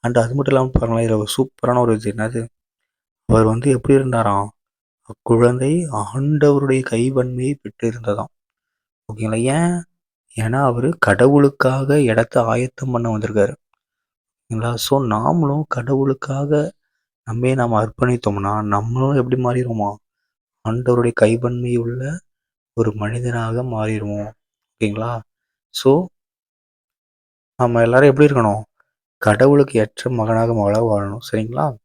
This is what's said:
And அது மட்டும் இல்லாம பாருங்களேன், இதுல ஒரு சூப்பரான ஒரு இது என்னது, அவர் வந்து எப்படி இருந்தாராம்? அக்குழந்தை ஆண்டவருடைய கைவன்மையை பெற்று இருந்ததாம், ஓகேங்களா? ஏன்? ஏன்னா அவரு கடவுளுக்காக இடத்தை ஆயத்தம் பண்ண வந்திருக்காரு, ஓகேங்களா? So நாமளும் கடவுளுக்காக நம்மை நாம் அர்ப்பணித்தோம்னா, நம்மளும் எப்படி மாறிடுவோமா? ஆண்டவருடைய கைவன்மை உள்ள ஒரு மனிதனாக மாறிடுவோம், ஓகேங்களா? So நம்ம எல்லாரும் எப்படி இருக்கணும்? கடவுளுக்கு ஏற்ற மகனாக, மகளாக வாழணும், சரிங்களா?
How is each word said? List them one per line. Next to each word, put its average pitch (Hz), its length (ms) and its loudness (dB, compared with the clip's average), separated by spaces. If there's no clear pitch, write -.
And 120 140 0
அது 117 180 0
மட்டும் 139 180 0
இல்லாம 131 200 2
பாருங்களேன், 117 360 0
இதுல 110 80 2
ஒரு 107 200 -4
சூப்பரான 123 420 -2
ஒரு 120 140 2
இது 107 180 -4
என்னது, 113 360 -6
அவர் 110 180 4
வந்து 113 260 0
எப்படி 131 240 2
இருந்தாராம்? 113 580 0
அக்குழந்தை 127 880 0
ஆண்டவருடைய 139 1000 2
கைவன்மையை 127 720 -2
பெற்று 113 280 -6
இருந்ததாம், 110 440 -6
ஓகேங்களா? 110 280 -4
ஏன்? 170 420 0
ஏன்னா 113 260 -2
அவரு 120 380 0
கடவுளுக்காக 139 1000 2
இடத்தை 117 420 2
ஆயத்தம் 123 480 -4
பண்ண 117 260 -2
வந்திருக்காரு, 107 360 0
ஓகேங்களா? 117 380 -6
So 135 300 -2
நாமளும் 143 600 0
கடவுளுக்காக 139 1040 -2
நம்மை 123 320 -2
நாம் 120 180 0
அர்ப்பணித்தோம்னா, 107 880 -2
நம்மளும் 113 520 -2
எப்படி 127 260 0
மாறிடுவோமா? 120 540 -2
ஆண்டவருடைய 120 420 0
கைவன்மை 120 560 0
உள்ள 127 420 -6
ஒரு 110 220 0
மனிதனாக 117 680 -4
மாறிடுவோம், 107 680 -6
ஓகேங்களா? 110 520 -6
So 160 380 2
நம்ம 120 260 2
எல்லாரும் 127 280 6
எப்படி 143 240 4
இருக்கணும்? 107 280 0
கடவுளுக்கு 131 640 4
ஏற்ற 110 300 -4
மகனாக, 113 440 0
மகளாக 107 320 0
வாழணும், 101 460 -4
சரிங்களா? 117 540 -4